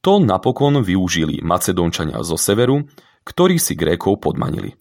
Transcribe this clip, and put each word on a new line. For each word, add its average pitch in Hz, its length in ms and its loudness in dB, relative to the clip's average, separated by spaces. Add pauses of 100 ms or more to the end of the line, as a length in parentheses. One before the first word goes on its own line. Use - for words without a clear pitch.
To 190 160 2
napokon 139 640 2
využili 90 640 0
Macedónčania 85 800 -2
zo 82 160 -4
severu, 127 480 0 (380)
ktorí 180 340 2
si - 160 -4
Grékov 85 400 0
podmanili. - 640 -6